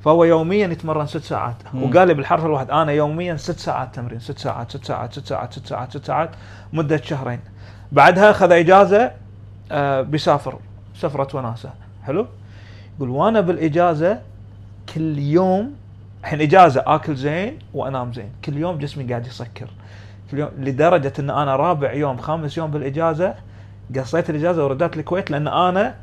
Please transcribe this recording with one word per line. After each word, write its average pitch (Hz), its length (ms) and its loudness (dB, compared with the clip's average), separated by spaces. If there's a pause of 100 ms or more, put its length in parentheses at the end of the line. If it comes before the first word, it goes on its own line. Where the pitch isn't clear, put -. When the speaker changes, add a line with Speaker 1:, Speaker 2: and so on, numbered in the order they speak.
Speaker 1:
فهو 165 220 6
يوميا 170 440 2
يتمرن 156 380 -4
ست 147 180 -8
ساعات. 120 320 -6 (180)
Speaker 2:
مم. 131 100 -4
Speaker 1:
وقال 170 240 6
لي 170 60 4
بالحرف 160 320 0
الواحد: 139 260 -2
"أنا 151 200 2
يوميا 151 460 -2
ست 165 220 -8
ساعات 131 360 -6
تمرين، 120 240 -10
ست - 200 -10
ساعات، 123 320 -6
ست - 140 -12
ساعات، 117 280 -6
ست - 120 -12 (400)
ساعات، 120 260 -8
ست - 140 -12
ساعات، 151 240 -2 (440)
مدة 156 240 0
شهرين." 127 420 -6 (520)
بعدها 180 400 8
أخذ 180 200 4
إجازة، 190 600 6 (600)
آه، 139 300 0
بيسافر 147 580 0 (360)
سفرة 139 420 -4
وناسة. 120 320 -8 (340)
حلو؟ 190 240 -4 (680)
يقول: 135 120 -6
"وأنا 196 320 2
بالإجازة 170 800 0 (760)
كل 160 220 -4
يوم"، 185 560 0 (480)
الحين 151 200 -4
إجازة، 156 460 8
آكل 151 280 0
زين 170 440 -4 (140)
وأنام 127 400 -6
زين، 110 180 -12 (140)
"كل 143 120 -6
يوم 170 200 -4
جسمي 143 260 -8
قاعد 120 240 -6
يسكر." - 400 -14 (680)
اليوم، 143 160 -4 (100)
لدرجة 139 600 2
إن 143 100 -4
أنا 135 260 0
رابع 143 380 0
يوم، 139 240 -4
خامس 151 400 -6
يوم 160 140 -6
بالإجازة، 156 640 -2 (640)
قصيت 165 320 -2
الإجازة 156 360 0
ورديت 156 320 -2
الكويت، 175 340 -4
لأن 147 160 -2
أنا 180 560 0